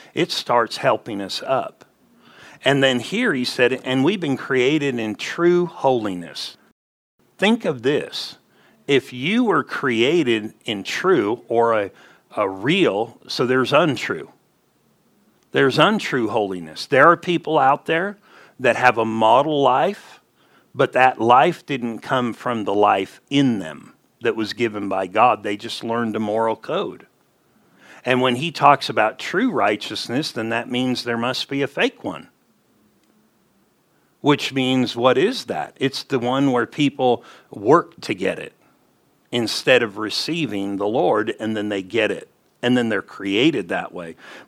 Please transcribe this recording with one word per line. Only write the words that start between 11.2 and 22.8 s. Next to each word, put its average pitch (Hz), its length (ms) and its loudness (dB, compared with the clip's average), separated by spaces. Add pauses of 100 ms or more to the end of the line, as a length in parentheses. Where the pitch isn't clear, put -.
or 117 300 2
a, 98 120 -4 (460)
a 104 120 0
real, 113 680 -2 (100)
so - 180 -2
there's 127 260 0
untrue. 139 580 0 (1200)
There's 135 260 2
untrue 151 500 0
holiness. 95 580 -6
There 139 200 6
are 170 100 8
people 160 420 -2
out 135 280 2
there 180 320 -4 (400)
that 120 180 2
have 123 220 4
a 113 60 0
model 117 580 4
life, 139 580 0 (540)
but 131 180 0
that 127 280 4
life 127 440 4
didn't 120 360 -6
come 123 340 -2
from 117 300 -6
the 101 100 -2
life 101 460 2 (100)